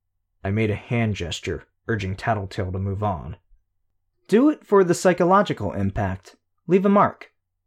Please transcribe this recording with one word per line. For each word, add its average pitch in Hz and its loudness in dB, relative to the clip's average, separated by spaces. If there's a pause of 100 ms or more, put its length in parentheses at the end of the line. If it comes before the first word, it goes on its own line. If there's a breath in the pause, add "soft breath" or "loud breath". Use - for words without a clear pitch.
(440)
I 98 -4
made 107 0
a 98 -2
hand 113 -2
gesture, 85 -8 (220)
urging 95 -4
Tattletale 98 -4
to 95 -6
move 98 -6
on. 85 -6 (880)
"Do 247 4
it - -4
for 196 6
the 170 2
psychological 180 2
impact. 98 -4 (320)
Leave 190 4
a 208 2
mark. 202 2 (380)